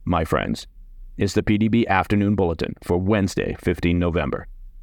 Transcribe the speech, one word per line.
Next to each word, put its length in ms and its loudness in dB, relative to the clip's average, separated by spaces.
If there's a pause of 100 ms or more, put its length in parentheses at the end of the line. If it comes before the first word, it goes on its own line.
my 200 2
friends, 420 -2 (500)
is 180 0
the 100 2
P 140 2
D 100 4
B 180 4
Afternoon 480 2
Bulletin 480 0
for 160 0
Wednesday, 640 0
fifteen 400 0
November. 480 -2 (340)